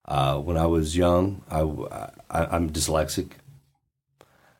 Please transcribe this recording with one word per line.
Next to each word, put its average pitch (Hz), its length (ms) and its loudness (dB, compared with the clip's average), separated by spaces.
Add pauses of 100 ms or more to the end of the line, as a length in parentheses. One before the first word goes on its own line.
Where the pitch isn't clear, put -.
Uh, 69 360 0
when 80 180 -2
I 82 80 4
was 82 300 2
young, 87 560 2
I 80 80 0
w-, 76 320 -2
I, - 540 -6
I'm 85 260 -2
dyslexic. 78 600 -2 (1300)